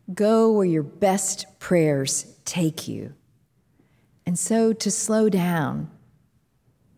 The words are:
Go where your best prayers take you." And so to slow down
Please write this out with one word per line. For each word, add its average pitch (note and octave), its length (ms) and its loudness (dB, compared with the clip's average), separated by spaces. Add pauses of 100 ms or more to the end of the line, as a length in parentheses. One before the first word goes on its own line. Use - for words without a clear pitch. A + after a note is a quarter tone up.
(140)
Go A3 400 4
where G3+ 120 2
your D#3+ 180 2
best - 640 -2 (120)
prayers D3+ 680 0 (180)
take D#3+ 420 -4
you." A2 260 -10 (1120)
And F3 120 -2
so A3+ 340 2
to G#3+ 160 -4
slow A3 400 0
down D#3+ 600 -2 (1080)